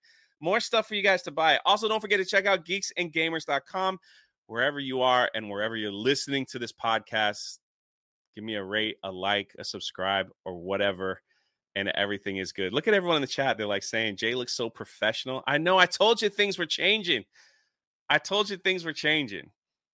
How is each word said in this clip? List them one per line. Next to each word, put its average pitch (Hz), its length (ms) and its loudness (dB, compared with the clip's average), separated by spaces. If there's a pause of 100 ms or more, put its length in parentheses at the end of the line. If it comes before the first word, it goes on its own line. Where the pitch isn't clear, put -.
(400)
More 185 200 0
stuff 220 280 0
for 214 60 -6
you 202 80 -2
guys 190 200 4
to - 80 -10
buy." 151 340 4
Also, 214 240 4
don't 220 120 0
forget 202 180 0
to 190 60 0
check 190 220 2
out 190 180 2
geeks 190 320 -4
and 170 160 -4
gamers 165 320 -2
dot 139 220 -2
com, 190 320 -2 (480)
wherever 135 340 0
you 131 220 -2
are 127 320 6
and 107 160 -6
wherever 107 260 -2
you're 107 160 -4
listening 131 540 0
to - 120 -12
this 120 140 -8
podcast. 110 840 -2 (760)
Give 107 100 -12
me 110 100 -4
a 104 80 -2
rate, 107 400 -2
a 95 80 -6
like, 98 480 -2
a 95 60 -12
subscribe, 95 640 -2 (160)
or 92 120 -8
whatever, 95 680 -2 (520)
and 98 140 -2
everything 101 480 -2
is 92 160 -4
good. 92 200 -4
Look 135 140 -2
at 220 80 4
everyone 175 220 2
in 143 60 0
the 127 60 -2
chat. 135 300 0
They're, 107 80 -4
like, 101 160 -2
saying, 110 340 -2
"Jay 113 180 -2
looks 123 180 -4
so 113 180 -4
professional." 113 760 -4
I 143 120 2
know. 180 200 4
I 180 80 8
told 220 360 4
you 214 60 2
things 196 300 0
were 175 80 -2
changing. 170 580 0 (840)
I 147 100 4
told 196 300 0
you 202 80 -6
things 185 280 0
were 165 80 -6
changing. 147 580 -2 (440)